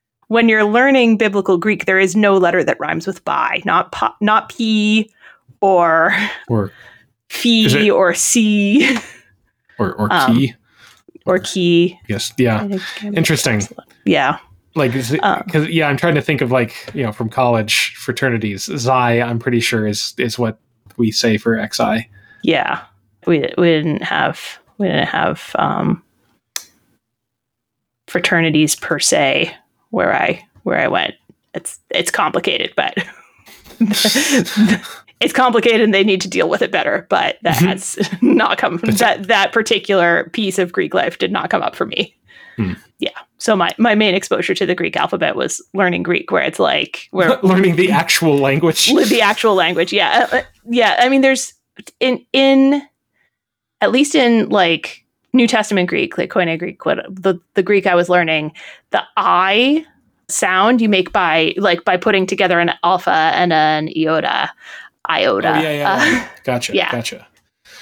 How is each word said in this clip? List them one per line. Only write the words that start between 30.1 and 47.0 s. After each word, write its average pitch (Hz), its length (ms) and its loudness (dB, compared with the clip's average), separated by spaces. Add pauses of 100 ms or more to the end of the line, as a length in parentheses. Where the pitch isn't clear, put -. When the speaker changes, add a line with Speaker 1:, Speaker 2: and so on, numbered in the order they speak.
Speaker 1:
I, - 300 -2 (200)
where - 160 -2
I - 80 0
went. - 280 -2 (380)
It's, - 260 -14 (100)
it's 170 220 -2
complicated, - 640 -2
but - 200 -4 (840)
<laughs> - 0 -
it's 220 1500 0
complicated 233 480 2
and 226 120 4
they 190 100 4
need 190 180 2
to - 60 -8
deal 175 220 -2
with - 120 -2
it - 100 -2
better. - 380 -2
But 185 340 -2
that 165 140 0
Speaker 2:
Mm-hmm. 180 100 4
Speaker 1:
has 190 480 -6
<laughs> - 60 -12
not - 360 2
come 160 200 -2
from 220 120 -6
Speaker 2:
That's 208 100 0
Speaker 1:
that, 202 280 0
that 196 260 2
particular 190 800 0
piece 202 260 -2
of 180 120 -2
Greek 160 220 -4
life 220 240 -2
did 190 140 -4
not 170 180 -4
come - 120 -2
up - 140 -6
for - 100 -4
me. - 300 -6 (420)
Speaker 2:
Hmm. 92 160 -2 (260)
Speaker 1:
Yeah. - 100 -6 (280)
So 220 180 -2
my, 175 220 0
my 220 180 2
main 208 200 2
exposure - 400 -2
to 190 100 -2
the 175 100 0
Greek - 200 -4
alphabet 160 400 -2
was - 260 -6 (120)
learning 180 300 0
Greek, - 280 -4
where 175 120 0
it's - 160 -4
like, - 520 -2